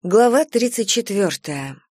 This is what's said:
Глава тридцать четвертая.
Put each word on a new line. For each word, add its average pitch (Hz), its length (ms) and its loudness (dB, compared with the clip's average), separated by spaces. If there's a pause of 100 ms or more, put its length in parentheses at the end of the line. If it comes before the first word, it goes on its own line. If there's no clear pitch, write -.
Глава 240 400 4
тридцать 240 440 -2
четвертая. 151 880 -4 (180)